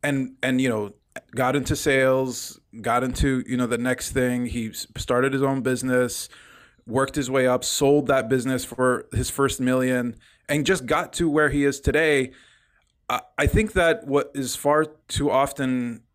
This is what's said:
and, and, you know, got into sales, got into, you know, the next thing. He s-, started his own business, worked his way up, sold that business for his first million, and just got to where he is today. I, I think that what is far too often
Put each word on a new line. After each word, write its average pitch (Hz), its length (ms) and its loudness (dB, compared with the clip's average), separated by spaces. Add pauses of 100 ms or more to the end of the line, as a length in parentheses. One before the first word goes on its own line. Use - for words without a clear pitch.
and, 135 420 -4
and, 127 160 0
you 131 100 2
know, 104 240 -4 (420)
got 131 200 0
into 143 200 0
sales, 131 840 0 (220)
got 120 220 0
into, 131 440 0
you 127 80 -4
know, 123 120 0
the 117 100 -2
next 123 340 -4
thing. 123 360 -2
He 113 220 -6
s-, - 180 -14 (100)
started 131 360 0
his 135 100 0
own 135 180 0
business, 127 680 0 (580)
worked 135 300 -2
his 135 160 -4
way 131 160 2
up, 127 160 2
sold 143 440 2
that 135 200 2
business 127 380 0
for 127 480 0
his 127 160 -2
first 135 320 -2
million, 127 540 0 (340)
and 147 160 0
just 170 200 0
got 156 280 -2
to 170 160 0
where 151 200 2
he 143 140 0
is 139 160 0
today. 147 520 2 (800)
I, 123 120 -2 (160)
I 143 100 2
think 214 260 2
that 165 320 2
what 139 280 0
is 131 240 -6
far 151 280 2 (220)
too - 240 -2
often 127 720 0 (120)